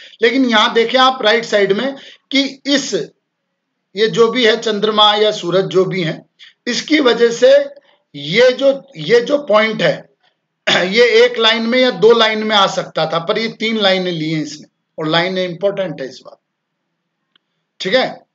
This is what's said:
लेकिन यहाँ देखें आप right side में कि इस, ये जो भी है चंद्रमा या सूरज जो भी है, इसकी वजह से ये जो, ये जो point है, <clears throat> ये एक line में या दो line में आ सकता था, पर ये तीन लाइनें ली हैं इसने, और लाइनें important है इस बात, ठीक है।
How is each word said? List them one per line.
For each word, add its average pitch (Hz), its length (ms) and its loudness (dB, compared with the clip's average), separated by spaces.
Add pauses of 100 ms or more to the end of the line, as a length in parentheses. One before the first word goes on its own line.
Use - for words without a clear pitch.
(220)
लेकिन 240 240 2
यहाँ 226 280 0
देखें 226 240 0
आप 262 240 2
right 220 220 0
side 196 280 0
में 254 220 -4 (360)
कि 269 120 0 (240)
इस, 277 280 -2 (1000)
ये 208 140 0
जो 214 220 2
भी 233 160 0
है 233 120 2
चंद्रमा 214 560 0
या 214 180 2
सूरज 185 340 -2
जो 175 180 0
भी 175 180 -4
है, 160 200 -6 (440)
इसकी 247 340 0
वजह 233 300 4
से 254 200 4 (640)
ये 175 380 2
जो, 269 180 0 (280)
ये 185 220 2
जो 285 240 0
point 214 380 0
है, 160 140 0 (720)
<clears throat> 180 180 0
ये 214 180 2 (120)
एक 240 220 2
line 226 240 0
में 233 160 -2
या 254 140 2
दो 196 200 4
line 220 320 0
में 220 120 -2
आ 196 120 2
सकता 165 380 -6
था, 165 120 -4
पर 190 200 -4
ये 226 100 -4 (120)
तीन 226 180 -4
लाइनें 190 340 0
ली 156 180 -6
हैं 156 120 -4
इसने, 135 240 -14 (320)
और 160 100 -6
लाइनें 180 360 -2
important 180 560 -6
है 135 80 -10
इस - 160 -20
बात, - 140 -20 (1400)
ठीक 185 140 -4
है। 254 280 -2 (120)